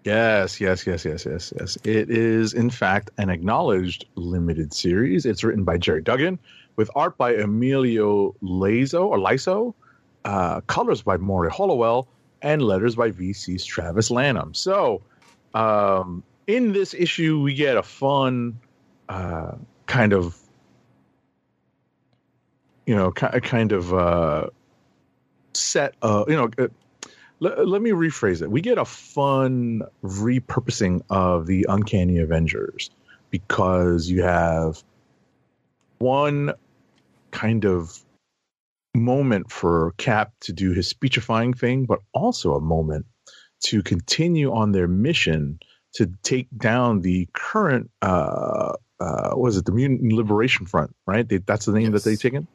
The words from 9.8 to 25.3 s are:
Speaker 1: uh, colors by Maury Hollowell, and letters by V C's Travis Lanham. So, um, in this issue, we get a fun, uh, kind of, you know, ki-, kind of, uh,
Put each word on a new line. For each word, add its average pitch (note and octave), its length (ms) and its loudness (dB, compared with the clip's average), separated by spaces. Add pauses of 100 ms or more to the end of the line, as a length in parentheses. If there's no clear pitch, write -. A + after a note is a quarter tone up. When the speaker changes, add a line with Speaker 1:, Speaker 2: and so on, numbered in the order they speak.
Speaker 1:
uh, F2+ 380 -2
colors F3+ 400 -2
by F#2+ 140 0
Maury F2+ 340 0
Hollowell, B2+ 560 0 (340)
and D3 220 0
letters A2+ 320 2
by A2+ 160 0
V F#2 220 -6
C's F2+ 320 -8
Travis F2 480 -2
Lanham. A#2+ 420 0
So, F3+ 480 0 (520)
um, G2 680 0 (240)
in A3+ 260 2
this G3 220 -2
issue, D#3+ 460 0
we C#3 140 0
get C#3 220 2
a G2 60 2
fun, B2+ 800 0 (480)
uh, F2+ 440 -8 (340)
kind G#2+ 260 2
of, F2 240 0 (2500)
you B2 80 2
know, F#2+ 160 4
ki-, B2 320 -2
kind A2+ 300 0
of, F2 200 0
uh, E2+ 540 2 (1080)